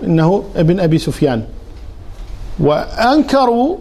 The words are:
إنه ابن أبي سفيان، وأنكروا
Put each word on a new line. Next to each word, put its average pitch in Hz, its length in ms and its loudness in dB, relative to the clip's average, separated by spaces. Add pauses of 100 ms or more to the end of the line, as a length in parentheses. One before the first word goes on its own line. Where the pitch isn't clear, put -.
إنه 170 400 2 (120)
ابن 175 240 2
أبي 165 180 2
سفيان، 135 460 0 (1160)
وأنكروا 247 1200 2